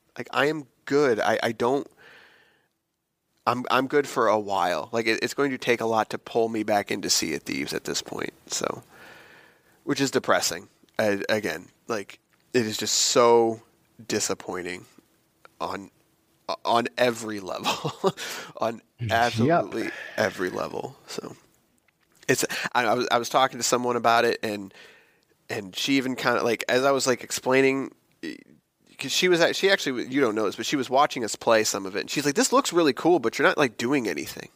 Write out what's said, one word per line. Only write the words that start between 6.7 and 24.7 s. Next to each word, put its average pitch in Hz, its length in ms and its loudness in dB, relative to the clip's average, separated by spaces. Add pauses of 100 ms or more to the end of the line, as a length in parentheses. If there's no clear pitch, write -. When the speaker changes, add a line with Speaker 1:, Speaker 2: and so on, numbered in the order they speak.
Speaker 1:
into 101 180 -4
Sea 82 260 0
of 69 80 -8
Thieves 69 300 -6
at 76 120 -6
this 73 160 -6
point, - 320 -8 (140)
so, - 360 -6 (1040)
which 139 160 -2
is 131 100 0
depressing. 98 560 0 (320)
I, 104 300 0
again, 90 400 -4 (180)
like, 107 320 -8 (340)
it 120 120 2
is 107 120 -6
just 110 180 -4
so 117 640 4 (460)
disappointing 92 800 -6 (760)
on, 95 300 -8 (760)
on 117 240 2 (100)
every 113 420 0
level, - 520 -6 (120)
<laughs> - 540 -4
on 113 240 -4 (180)
Speaker 2:
Yep. 113 120 -4
Speaker 1:
absolutely 117 800 0 (260)
every 92 340 0
level. 104 460 -8 (120)
So - 280 -12 (920)
it's, - 180 2 (280)
I, 120 120 2
I 107 80 4
was, 123 180 0
I 120 60 4
was 117 120 -2
talking 131 280 2
to 117 60 -8
someone 123 320 0
about 117 300 4
it, 117 180 0
and, 104 300 -6 (760)